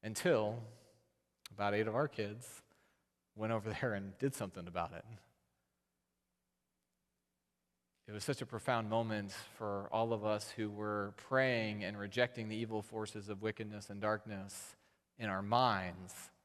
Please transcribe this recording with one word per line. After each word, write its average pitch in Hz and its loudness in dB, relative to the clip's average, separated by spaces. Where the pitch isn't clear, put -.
until 110 4
about 101 2
eight 107 4
of 110 -2
our 139 4
kids 110 -4
went 110 0
over 107 0
there 123 2
and 98 -4
did 139 2
something 95 -6
about 87 -2
it. 87 -10
It 107 -10
was 107 -6
such - 0
a 123 -4
profound 113 0
moment 107 0
for 101 -2
all 117 4
of 104 0
us 107 2
who 107 -2
were 104 -2
praying 117 2
and 101 -2
rejecting 113 2
the 107 -2
evil 110 0
forces 107 -6
of 104 -6
wickedness 107 -4
and 101 -8
darkness 104 -4
in 113 -2
our 95 0
minds. 98 2